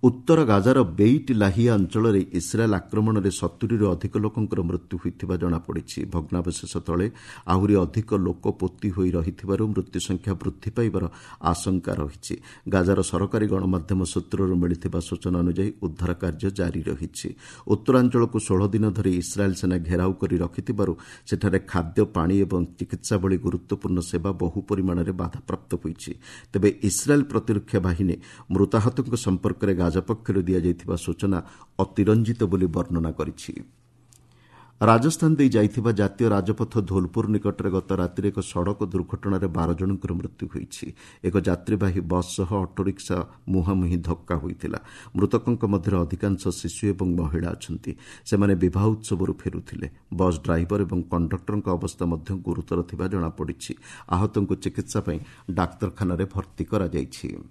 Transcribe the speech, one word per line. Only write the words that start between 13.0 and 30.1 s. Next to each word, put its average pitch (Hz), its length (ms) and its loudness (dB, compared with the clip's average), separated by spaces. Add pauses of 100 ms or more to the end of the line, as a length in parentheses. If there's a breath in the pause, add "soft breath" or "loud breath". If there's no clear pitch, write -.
ସରକାରୀ 101 440 0
ଗଣମାଧ୍ୟମ 95 580 0
ସୂତ୍ରରୁ 92 500 -2
ମିଳିଥିବା 87 480 0
ସୂଚନା 90 360 -4
ଅନୁଯାୟୀ 87 320 0 (120)
ଉଦ୍ଧାର 87 320 -2
କାର୍ଯ୍ୟ 87 400 -4
ଜାରି 85 280 -2
ରହିଛି। - 460 -8 (380 loud breath)
ଉତ୍ତରାଞ୍ଚଳକୁ 120 720 4
ଷୋହଳ 95 320 2
ଦିନ 107 140 2 (100)
ଧରି 95 240 2
ଇସ୍ରାଏଲ୍ 98 400 -2
ସେନା 92 240 0
ଘେରାଉ 90 320 2
କରି 90 240 -2
ରଖିଥିବାରୁ 92 540 -2 (340 loud breath)
ସେଠାରେ 95 400 2
ଖାଦ୍ୟ, 87 400 0
ପାଣି 90 320 0
ଏବଂ 92 220 2 (180)
ଚିକିତ୍ସା - 400 -4
ଭଳି 95 180 2
ଗୁରୁତ୍ୱପୂର୍ଣ୍ଣ 92 640 -2
ସେବା 85 380 -4
ବହୁ 90 240 -2
ପରିମାଣରେ 92 500 0
ବାଧାପ୍ରାପ୍ତ 90 600 -8
ହୋଇଛି। - 380 -8 (380 loud breath)
ତେବେ 101 180 4 (140)
ଇସ୍ରାଏଲ୍ 139 440 2
ପ୍ରତିରକ୍ଷା 110 560 -2
ବାହିନୀ 90 340 0 (340 loud breath)
ମୃତାହତଙ୍କ 113 680 2
ସମ୍ପର୍କରେ 98 580 0
ଗାଜା 87 140 2
ପକ୍ଷରୁ 95 540 -2